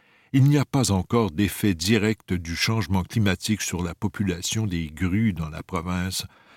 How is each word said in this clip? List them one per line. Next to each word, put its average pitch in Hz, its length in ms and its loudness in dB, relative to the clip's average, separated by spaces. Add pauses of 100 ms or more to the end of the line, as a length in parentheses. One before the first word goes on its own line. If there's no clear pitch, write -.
(340)
Il 135 100 8
n'y 147 140 6
a 127 80 0
pas 120 240 0
encore 98 400 2
d'effet 101 420 0
direct 98 600 0
du 85 200 -6
changement 98 500 0
climatique 101 580 0
sur 87 200 -4
la 85 120 -4
population 98 720 -4
des 85 220 -4
grues 95 440 0
dans 78 160 -6
la 80 140 -10
province, 90 640 -4 (300)